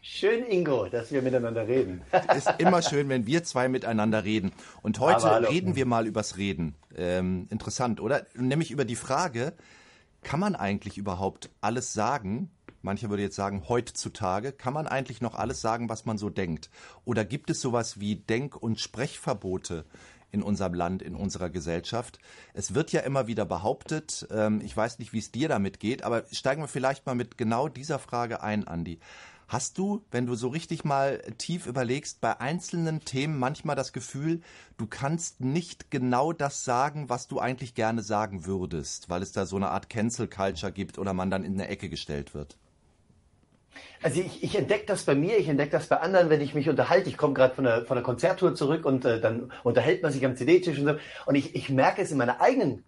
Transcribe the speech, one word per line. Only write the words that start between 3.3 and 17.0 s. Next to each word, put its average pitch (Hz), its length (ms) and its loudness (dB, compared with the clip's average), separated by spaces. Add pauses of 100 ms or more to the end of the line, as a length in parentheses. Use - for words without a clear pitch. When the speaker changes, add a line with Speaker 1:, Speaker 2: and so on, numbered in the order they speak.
Speaker 2:
zwei 127 240 0
miteinander 110 560 2
reden. 98 280 0 (320)
Und 107 160 -2
heute 117 260 6
Speaker 1:
Aber 110 60 8
hallo. 113 180 4
Speaker 2:
reden 180 260 2
wir 131 120 2
mal 117 180 2
übers 107 320 -2
Reden. 92 380 -2 (200)
Ähm, 92 540 0
interessant, 110 500 -2
oder? 123 360 0
Nämlich 127 340 0
über 135 160 -2
die 117 100 -6
Frage, 135 580 -2 (680)
kann - 180 -4
man 196 140 0
eigentlich 98 460 -4
überhaupt 98 500 -4 (100)
alles 120 340 -2
sagen? 117 580 -2 (320)
Mancher 101 260 -4
würde 101 140 0
jetzt 98 120 -4
sagen, 98 320 -2
heutzutage, 120 840 -2
kann 135 240 -6
man 156 100 -4
eigentlich 131 360 -4
noch 113 120 -2
alles 117 260 -4
sagen, 117 300 -2
was 113 160 -8
man 110 140 -2
so 101 100 -4
denkt? 85 400 -4 (340)